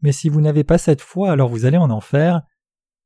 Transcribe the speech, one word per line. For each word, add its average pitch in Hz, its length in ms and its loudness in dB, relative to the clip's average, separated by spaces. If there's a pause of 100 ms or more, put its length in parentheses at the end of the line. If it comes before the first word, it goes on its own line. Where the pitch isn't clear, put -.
mais 143 120 0
si 151 180 -4
vous 151 100 0
n'avez 151 240 0
pas 165 140 2
cette 147 240 0
foi, 190 280 -4
alors 135 200 0
vous 117 160 -2
allez 143 100 2
en 165 140 2
enfer. 151 500 -2 (640)